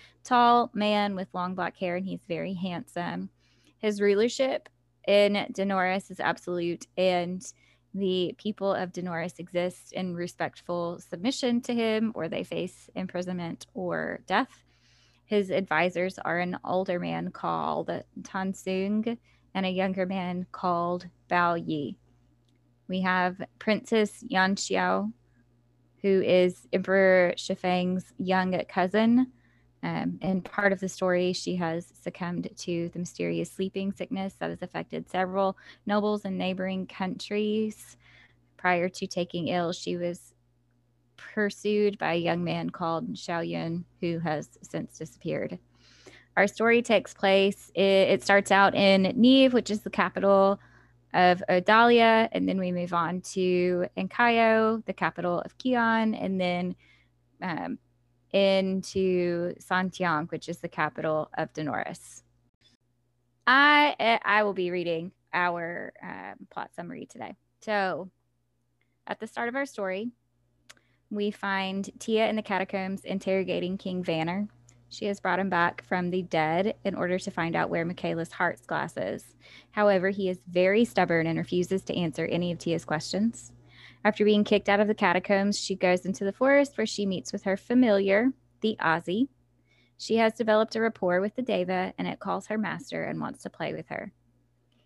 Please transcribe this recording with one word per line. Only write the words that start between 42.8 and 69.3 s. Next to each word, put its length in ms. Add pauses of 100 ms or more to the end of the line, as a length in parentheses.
Xiao 340
Yun, 380 (160)
who 200
has 280 (140)
since 340
disappeared. 640 (800)
Our 80
story 340
takes 320
place, 640
it, 80
it 400
starts 280
out 240
in 400
Neve, 380
which 180
is 120
the 80
capital 680 (560)
of 340
Odalia, 840
and 140
then 120
we 120
move 220
on 300
to 640 (100)
Enkayo, 880
the 80
capital 480
of 160
Keon, 580
and 240
then, 380 (640)
um, 380 (520)
into 1200
Santiang, 760
which 200
is 80
the 100
capital 720
of 160
Denoris. 680 (1200)
I, 760
I 200
will 100
be 180
reading 420 (200)
our, 720
um, 480
plot 260
summary 300
today. 280 (280)
So, 480 (960)
at 120
the 80
start 220